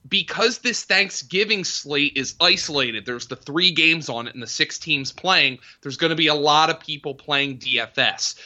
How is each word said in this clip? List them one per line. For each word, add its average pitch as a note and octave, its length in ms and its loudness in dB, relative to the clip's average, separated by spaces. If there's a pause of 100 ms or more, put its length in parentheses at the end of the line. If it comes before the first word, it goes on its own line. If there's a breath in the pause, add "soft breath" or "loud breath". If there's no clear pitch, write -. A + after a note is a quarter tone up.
because G3 520 0
this A#3+ 260 -4
Thanksgiving F#3+ 800 0
slate C#3+ 500 -2
is C3+ 240 -4
isolated, D3 680 0
there's A#2+ 220 -8
the C3 80 -8
three F3 360 0
games D#3+ 360 2
on A#2 180 -4
it - 80 -12
and B2 80 -12
the A2+ 60 -10
six - 320 -4
teams C#3+ 320 -4
playing, D3+ 480 2 (220 soft breath)
there's C3+ 160 -10
gonna E3 180 2
be D#3 120 2
a D3+ 80 4
lot D3+ 340 6
of E3 100 -2
people D3 340 -8
playing C#3 440 -2
D B2 200 -2
F A2+ 200 -4
S. - 380 0 (100)